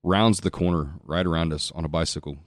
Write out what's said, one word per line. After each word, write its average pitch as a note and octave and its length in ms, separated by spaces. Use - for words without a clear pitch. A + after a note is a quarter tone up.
rounds G2+ 380
the F#2 100
corner E2 420
right E2+ 220
around E2 280
us - 220
on E2 100
a - 40
bicycle, D#2+ 580